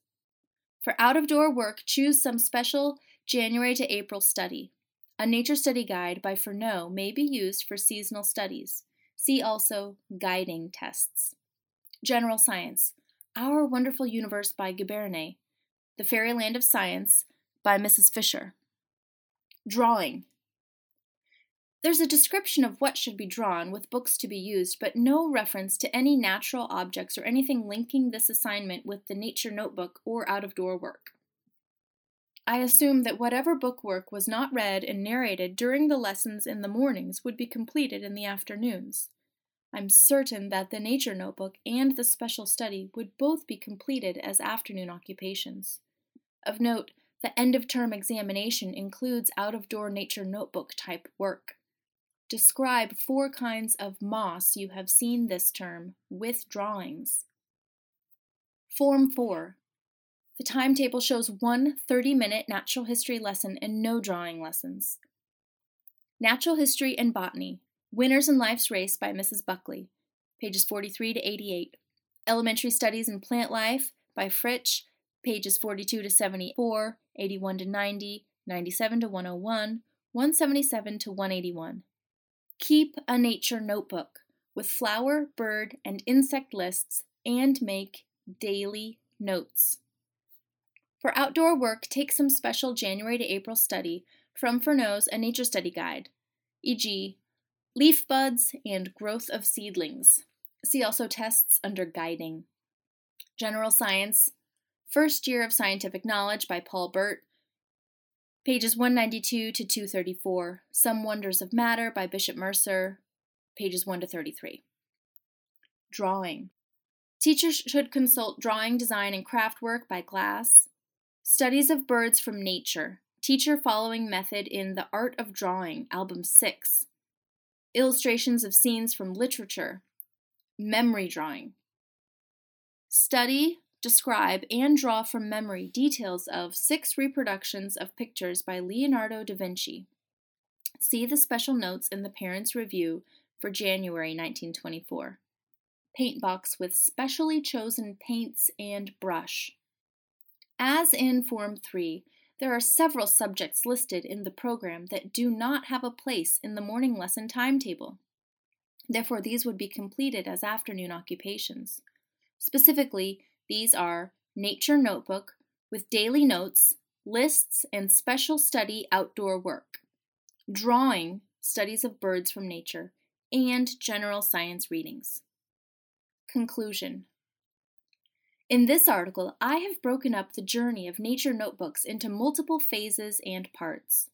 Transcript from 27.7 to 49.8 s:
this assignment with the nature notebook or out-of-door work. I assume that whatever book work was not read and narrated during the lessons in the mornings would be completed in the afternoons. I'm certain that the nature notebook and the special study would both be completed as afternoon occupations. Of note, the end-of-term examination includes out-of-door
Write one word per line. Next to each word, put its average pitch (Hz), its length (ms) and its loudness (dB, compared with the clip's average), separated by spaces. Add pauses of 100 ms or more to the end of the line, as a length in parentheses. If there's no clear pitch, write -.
this 226 200 0
assignment 202 560 -2
with 202 220 -10
the 202 60 -8
nature 220 380 -6
notebook 185 520 -8
or 226 240 -4
out-of-door 190 480 -2
work. - 360 -12 (1400)
I 233 100 2
assume 254 460 6
that 220 160 -2
whatever 262 360 2
book 247 280 -4
work 190 280 -6
was 202 160 -4
not 254 240 -2
read 202 320 0
and 196 200 -4
narrated 202 520 -2
during 262 320 2
the 294 100 4
lessons 208 500 -4
in 214 140 -6
the 202 60 -4
mornings 208 560 0
would 240 140 -6
be 240 80 -4
completed 233 580 -4
in 202 120 -8
the 208 100 -8
afternoons. 208 840 -6 (640)
I'm 196 160 -6
certain 240 600 6
that 190 220 -2
the 214 80 -6
nature 226 360 0
notebook 190 500 -8
and 262 300 2
the 240 80 -2
special 226 440 -2
study 196 480 -4
would 226 240 -10
both 311 260 2
be 214 100 -8
completed 208 600 -6
as - 240 -2
afternoon 196 480 -6
occupations. 190 880 -10 (640)
Of 220 140 -4
note, 233 320 0 (300)
the - 180 -4
end-of-term 247 540 2
examination 202 800 -4
includes 233 640 -2
out-of-door 208 540 -4